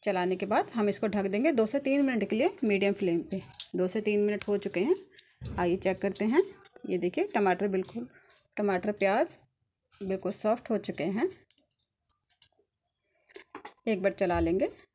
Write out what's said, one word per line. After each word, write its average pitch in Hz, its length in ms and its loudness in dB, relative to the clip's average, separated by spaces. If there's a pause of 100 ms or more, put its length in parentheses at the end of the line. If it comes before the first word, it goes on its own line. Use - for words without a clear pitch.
चलाने 185 340 0
के 190 100 -4
बाद 247 240 0
हम 214 180 0
इसको 208 200 0
ढक 196 180 -2
देंगे 214 260 0
दो 226 140 4
से 269 140 -2
तीन 277 240 2
मिनट 233 240 0
के 214 80 -2
लिए 285 140 2 (140)
मीडियम 202 280 2
फ्लेम 175 300 0
पे। 190 180 -6 (360)
दो 180 120 2
से 220 120 -2
तीन 208 200 2
मिनट 208 260 4
हो 208 120 2
चुके 196 220 -2
हैं। 277 140 4 (640)
आइए 180 180 2
चेक 190 240 -2
करते 196 240 -2
हैं। 254 180 4 (460)
ये 185 100 0
देखिए, 180 280 0
टमाटर 196 420 2
बिल्कुल, 190 380 -2 (500)
टमाटर 202 360 0
प्याज 208 440 2 (640)
बिल्कुल 190 320 -2
सॉफ्ट - 380 0
हो 214 80 2
चुके 170 280 -4
हैं। 220 220 0 (2500)
एक 208 160 0
बार 190 100 2
चला 175 280 0
लेंगे। 170 280 2 (260)